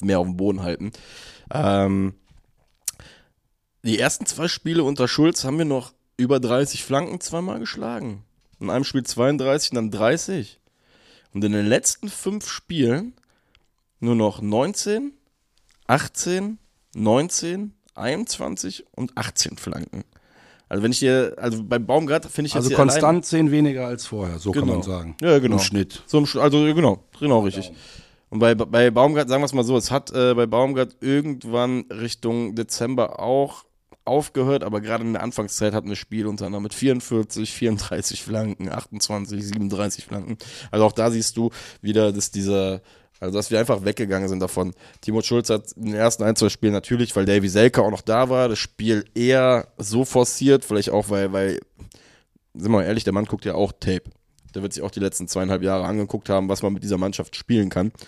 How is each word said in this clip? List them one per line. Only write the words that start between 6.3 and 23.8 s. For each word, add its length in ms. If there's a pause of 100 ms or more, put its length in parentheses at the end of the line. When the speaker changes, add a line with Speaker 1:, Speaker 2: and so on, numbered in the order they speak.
Speaker 1:
dreißig 440
Flanken 380
zweimal 380
geschlagen. 640 (360)
In 100
einem 140
Spiel 200
zweiunddreißig 680
und 40
dann 160
dreißig. 680 (720)
Und 100
in 100
den 120
letzten 440
fünf 400
Spielen 640 (920)
nur 120
noch 260
neunzehn, 720 (760)
achtzehn, 720 (360)
neunzehn, 800 (220)
einundzwanzig 960
und 260
achtzehn 400
Flanken. 460 (640)
Also 140
wenn 80
ich 80
hier, 380
also 260
bei 140
Baumgart 480
finde 220
ich 60
jetzt 100
Speaker 2:
Also 60
Speaker 1:
hier 80
Speaker 2:
konstant 260
Speaker 1:
allein 200
Speaker 2:
zehn 280
weniger 340